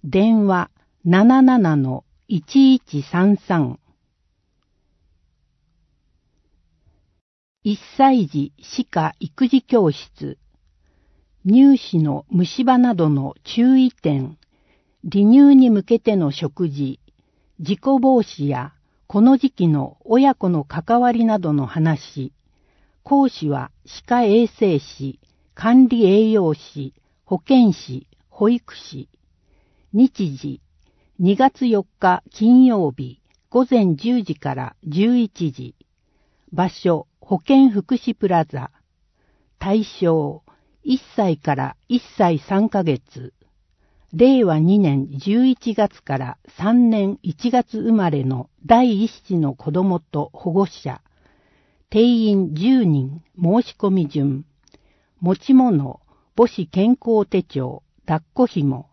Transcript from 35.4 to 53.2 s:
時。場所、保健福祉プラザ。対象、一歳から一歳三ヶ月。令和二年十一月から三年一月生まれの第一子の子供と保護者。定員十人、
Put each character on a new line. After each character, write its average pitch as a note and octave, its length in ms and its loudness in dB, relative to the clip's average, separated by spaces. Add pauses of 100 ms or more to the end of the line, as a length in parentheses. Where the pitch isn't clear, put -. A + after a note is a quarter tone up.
時。 B2 240 -18 (800)
場 F3+ 160 -4
所、 E3 380 -4 (120)
保 - 200 -6
健 C4+ 320 4
福 G3+ 240 -4
祉 A#3+ 200 -6
プ - 120 -6
ラ E3+ 180 0
ザ。 C#3 240 -14 (880)
対 G#3 260 -2
象、 D#3 600 -4 (400)
一 C4 160 -2 (160)
歳 F#3 220 -2
か - 160 -6
ら C3 240 -8 (100)
一 A#3+ 140 -4 (160)
歳 E3+ 220 0
三 G3+ 280 -4
ヶ G3+ 160 -4
月。 B2+ 500 -8 (800)
令 B3 300 4
和 E3 140 0
二 F3 220 2
年 C#3 300 0 (100)
十 A3 260 -2
一 A#3+ 300 -2
月 - 260 -4
か C#3 160 -8
ら B2+ 200 -12 (200)
三 A#3 320 2
年 G3+ 320 -2
一 G3+ 300 -6
月 A#3 280 -4
生 A3+ 140 -2
ま G3 160 0
れ C#3+ 140 -4
の C3 260 -6 (160)
第 A3+ 380 2
一 A3+ 80 -6 (160)
子 F#3 100 -4
の D3 160 -2
子 - 180 -12
供 F3+ 280 -2
と - 340 -10
保 - 180 -10
護 F#3+ 140 0
者。 - 360 -16 (880)
定 G#3+ 120 2
員 G#3+ 520 0
十 A#3+ 280 0
人、 D3 380 -2 (140)